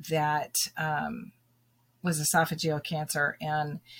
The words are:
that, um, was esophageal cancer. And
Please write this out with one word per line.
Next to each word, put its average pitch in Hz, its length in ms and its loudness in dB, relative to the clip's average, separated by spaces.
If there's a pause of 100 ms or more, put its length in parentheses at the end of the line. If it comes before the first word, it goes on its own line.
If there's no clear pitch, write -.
(100)
that, 151 440 2 (220)
um, 156 560 -4 (680)
was 170 180 2
esophageal 160 640 2
cancer. 151 580 0
And 151 400 -2 (200)